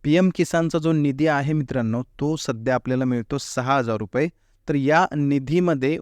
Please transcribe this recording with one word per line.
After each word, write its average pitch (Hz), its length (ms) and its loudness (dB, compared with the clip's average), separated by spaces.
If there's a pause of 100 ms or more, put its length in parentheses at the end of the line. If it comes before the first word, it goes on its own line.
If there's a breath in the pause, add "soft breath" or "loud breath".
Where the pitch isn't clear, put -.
पीएम 175 320 4
किसानचा 165 440 0
जो 160 140 2
निधी 147 340 2
आहे 147 260 0
मित्रांनो, 123 500 -2 (180)
तो 151 160 -2
सध्या 127 380 -2
आपल्याला 127 300 0
मिळतो 123 340 -2
सहा 131 380 -2
हजार 113 200 0
रुपये. 123 320 -2 (400)
तर 156 60 0
या 147 320 4 (100)
निधीमध्ये 143 840 0